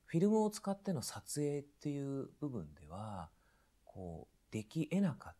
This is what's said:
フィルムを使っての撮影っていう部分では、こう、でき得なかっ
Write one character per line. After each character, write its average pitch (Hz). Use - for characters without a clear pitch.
フ 165
ィ -
ル 202
ム 220
を 214
使 208
っ 196
て 190
の 147
撮 -
影 143
っ 139
て -
い 143
う 139
部 147
分 85
で 76
は、 95
こ 85
う、 -
で 110
き -
得 190
な 170
か -
っ -